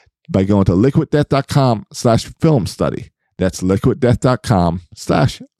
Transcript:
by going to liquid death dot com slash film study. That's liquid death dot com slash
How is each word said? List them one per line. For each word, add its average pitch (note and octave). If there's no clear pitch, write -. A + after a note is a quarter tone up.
by G2
going G2
to F#2+
liquid C3
death D3
dot C#3
com B2
slash A2+
film D3
study. -
That's F#2
liquid G2
death A#2+
dot B2+
com F2
slash -